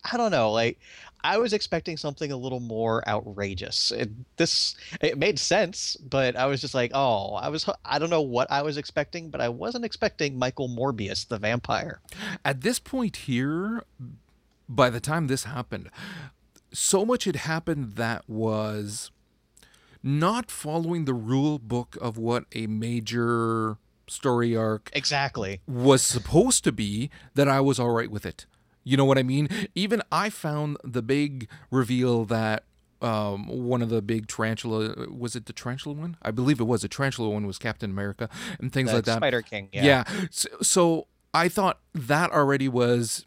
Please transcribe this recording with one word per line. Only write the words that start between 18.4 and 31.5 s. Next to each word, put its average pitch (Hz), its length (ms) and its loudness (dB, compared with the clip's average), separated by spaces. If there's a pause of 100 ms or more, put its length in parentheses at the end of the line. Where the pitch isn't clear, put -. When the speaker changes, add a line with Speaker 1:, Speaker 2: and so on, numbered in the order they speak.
Speaker 2:
not 175 440 0
following 165 560 -2
the 131 80 0
rule 135 440 0
book 117 420 -4
of 113 180 -6
what 117 260 0 (100)
a 113 120 -4
major 113 1120 0 (280)
story 120 480 0
arc 110 380 -2
Speaker 1:
Exactly. 131 720 -2
Speaker 2:
was 131 360 6
supposed 170 640 4
to 156 80 2
be 107 360 -2 (260)
that 139 140 4
I 135 120 4
was 135 200 4
all 120 100 2
right 113 200 0
with 104 160 -6
it. - 180 -10 (400)
You 131 140 4
know 139 80 6
what 135 100 6
I 131 60 4
mean? 135 260 0 (260)
Even 202 280 0 (100)
I 190 160 2
found 151 560 -4
the 123 160 -4
big 135 480 -2 (220)